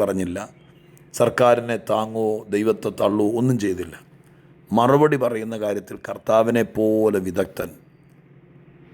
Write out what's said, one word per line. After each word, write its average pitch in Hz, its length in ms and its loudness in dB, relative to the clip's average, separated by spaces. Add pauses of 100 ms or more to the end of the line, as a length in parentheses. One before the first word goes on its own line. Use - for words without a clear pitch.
പറഞ്ഞില്ല, 95 360 -2 (800)
സർക്കാരിനെ 120 580 2 (140)
താങ്ങുവോ 110 420 -2 (220)
ദൈവത്തെ 107 340 0 (120)
തള്ളുവോ 104 280 2 (100)
ഒന്നും 127 240 2
ചെയ്തില്ല. 87 320 -4 (840)
മറുപടി 143 460 4
പറയുന്ന 113 400 -4
കാര്യത്തിൽ 104 320 -6 (120)
കർത്താവിനെ 113 560 2 (140)
പോലെ 110 500 2
വിദഗ്ധൻ, 90 420 -4 (1200)